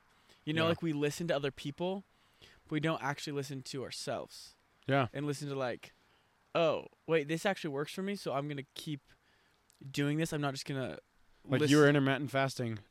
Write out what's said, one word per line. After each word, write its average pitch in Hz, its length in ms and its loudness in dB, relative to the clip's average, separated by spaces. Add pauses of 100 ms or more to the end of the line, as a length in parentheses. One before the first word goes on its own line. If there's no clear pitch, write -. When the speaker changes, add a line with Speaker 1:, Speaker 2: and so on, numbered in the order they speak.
(440)
Speaker 1:
You 151 80 -2
know, 160 120 2
Speaker 2:
Yeah. 165 40 6
Speaker 1:
like, 165 140 0
we 165 100 0
listen 147 360 -2
to 156 80 2
other 143 140 -2
people, 180 540 -6 (640)
but - 40 -6
we 156 80 0
don't 160 220 0
actually 143 300 -6
listen 139 300 -6
to 131 200 -8
ourselves. - 720 -8 (320)
Speaker 2:
Yeah. 135 260 4
Speaker 1:
And 143 140 -6
listen 147 220 -6
to, 139 60 -6
like, 127 400 -6 (600)
"Oh, 147 320 4 (200)
wait, 160 220 2
this 160 180 -2
actually 185 240 -2
works 143 220 -4
for 190 100 -6
me, 196 120 -4
so 160 200 -4
I'm 139 140 -2
gonna 139 140 -6 (120)
keep 147 260 -6 (920)
doing 143 280 0
this. 160 140 -2
I'm 156 100 -2
not 143 100 0
just 135 140 -10
gonna 131 320 -6 (480)
Speaker 2:
Like, 147 160 2
Speaker 1:
listen." 151 100 6
Speaker 2:
you 151 60 10
were 147 100 12
intermittent 135 420 4
fasting 131 480 -2 (120)